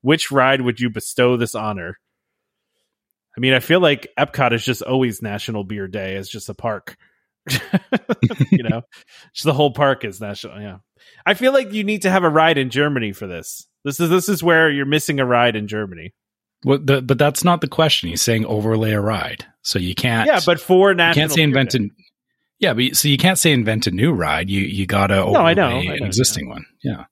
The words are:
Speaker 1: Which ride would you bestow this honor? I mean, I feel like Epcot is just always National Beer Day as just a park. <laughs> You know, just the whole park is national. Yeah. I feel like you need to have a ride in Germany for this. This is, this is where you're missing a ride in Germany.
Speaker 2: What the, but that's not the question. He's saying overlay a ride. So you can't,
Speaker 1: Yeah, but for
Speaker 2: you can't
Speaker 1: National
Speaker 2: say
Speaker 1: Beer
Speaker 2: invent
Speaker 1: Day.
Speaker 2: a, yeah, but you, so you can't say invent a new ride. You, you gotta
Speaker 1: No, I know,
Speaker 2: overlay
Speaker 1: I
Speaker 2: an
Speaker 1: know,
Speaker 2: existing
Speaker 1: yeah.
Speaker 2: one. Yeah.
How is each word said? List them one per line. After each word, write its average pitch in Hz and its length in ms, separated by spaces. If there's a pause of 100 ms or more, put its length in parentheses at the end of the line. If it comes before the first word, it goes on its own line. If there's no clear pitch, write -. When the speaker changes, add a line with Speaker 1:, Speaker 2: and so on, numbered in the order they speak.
Speaker 1:
Which 151 300
ride 135 300
would 120 180
you 123 100
bestow 123 480
this 117 180
honor? 101 440 (1400)
I 120 40
mean, 131 120
I 127 60
feel 165 220
like 147 260 (100)
Epcot 135 360
is 113 100
just 127 180
always 127 400
National 104 440
Beer 101 240
Day 95 260
as 98 140
just - 200
a 104 40
park. - 440 (500)
<laughs> 131 100 (920)
You 151 120
know, 117 180 (520)
just - 120
the 151 80
whole 143 180
park 135 320
is 98 160
national. 101 420
Yeah. 101 160 (480)
I 202 80
feel 262 200
like 262 200
you 214 100
need 202 200
to 190 80
have 185 120
a 170 60
ride 160 280
in 131 120
Germany 131 440
for 101 140
this. 85 400 (160)
This 135 160
is, 170 100
this 180 200
is 185 140
where 160 260
you're 143 160
missing 143 340
a 131 60
ride 120 300
in 104 120
Germany. 95 460 (500)
Speaker 2:
What 139 240
the, 135 140
but 131 160
that's 143 260
not 175 180
the - 60
question. 156 420
He's 85 120
saying 113 240
overlay 110 460
a 104 100
ride. 104 440 (160)
So - 180
you 90 160
can't, 113 320
Speaker 1:
Yeah, - 180
but 170 140
for 190 320
Speaker 2:
you 180 60
can't 170 200
Speaker 1:
National 151 120
Speaker 2:
say 156 80
Speaker 1:
Beer 160 80
Speaker 2:
invent 135 260
Speaker 1:
Day. 131 80
Speaker 2:
a, 104 80 (720)
yeah, 165 140
but 117 100
you, 131 120
so - 120
you 139 100
can't 185 220
say 165 140
invent 110 340
a 92 40
new 110 200
ride. 85 380
You, 98 120
you 98 240
gotta 98 320
Speaker 1:
No, - 180
I 165 180
know, 185 140
Speaker 2:
overlay 123 200
Speaker 1:
I - 60
Speaker 2:
an - 80
Speaker 1:
know, 120 60
Speaker 2:
existing 104 400
Speaker 1:
yeah. - 60
Speaker 2:
one. - 120 (180)
Yeah. 123 280